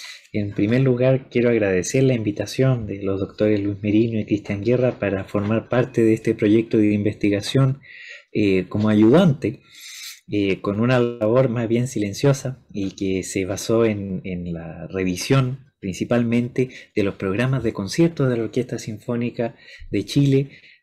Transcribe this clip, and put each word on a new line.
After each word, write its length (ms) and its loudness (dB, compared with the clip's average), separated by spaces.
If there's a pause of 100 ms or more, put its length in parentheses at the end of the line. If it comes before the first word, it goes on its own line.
(340)
En 220 -4
primer 260 2
lugar, 480 2
quiero 200 2
agradecer 540 2
la 120 4
invitación 720 -2
de 160 -8
los 160 -2
doctores 420 0
Luis 220 -4
Merino 360 2
y 60 -4
Cristian 380 -4
Guerra 340 0
para 280 -2
formar 440 -2
parte 340 0
de 120 4
este 180 -2
proyecto 460 2
de 140 4
investigación, 840 0 (540)
eh, 340 2
como 220 0
ayudante, 720 4 (680)
eh, 340 0
con 180 -2
una 200 2
labor 500 2
más 180 -2
bien 200 0
silenciosa 840 -2
y 240 -6
que 260 -2
se 240 -4
basó 400 0
en, 380 -2
en 280 -8
la 360 -10
revisión 840 -2 (120)
principalmente 880 -2 (220)
de 100 0
los 120 -2
programas 480 -2
de 80 -2
conciertos 580 0
de 60 0
la 80 -2
Orquesta 340 -4
Sinfónica 800 -6 (340)
de 140 -2
Chile 460 2 (340)